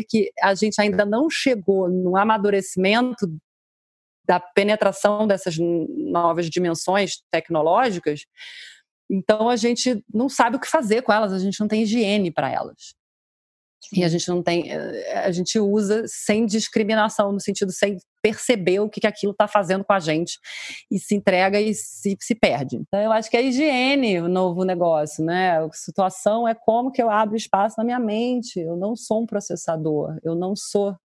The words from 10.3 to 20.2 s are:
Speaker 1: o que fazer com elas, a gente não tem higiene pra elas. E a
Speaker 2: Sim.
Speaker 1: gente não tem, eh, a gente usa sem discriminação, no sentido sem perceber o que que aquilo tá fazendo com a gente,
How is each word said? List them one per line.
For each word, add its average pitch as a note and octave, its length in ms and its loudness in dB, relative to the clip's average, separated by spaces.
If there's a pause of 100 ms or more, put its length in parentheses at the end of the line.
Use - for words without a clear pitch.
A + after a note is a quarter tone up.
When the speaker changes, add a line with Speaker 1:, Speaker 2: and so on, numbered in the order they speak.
Speaker 1:
o B3+ 40 -4
que - 100 -10
fazer A3+ 320 2
com A3+ 100 2
elas, G#3 220 2
a F#3+ 60 0
gente F#3+ 200 -2
não G#3+ 80 0
tem A3 160 0
higiene G#3 480 2
pra C3+ 200 -2
elas. - 440 -8 (960)
E F3+ 100 2
a F3 60 4
Speaker 2:
Sim. E3 100 2
Speaker 1:
gente E3+ 120 -4
não F3 120 0
tem, E3+ 300 0
eh, - 540 -4
a F#3+ 60 2
gente F3+ 280 0
usa G#3 480 2
sem G#3+ 380 0
discriminação, G#3+ 880 0
no G3 80 -2
sentido G3 320 -2
sem G3+ 240 -6 (240)
perceber G3+ 580 2
o G#3+ 100 0
que G#3+ 120 -10
que A3 60 4
aquilo G3+ 260 -2
tá G#3 120 2
fazendo G3 380 0
com - 80 0
a G3 80 4
gente, D#3+ 400 -2 (500)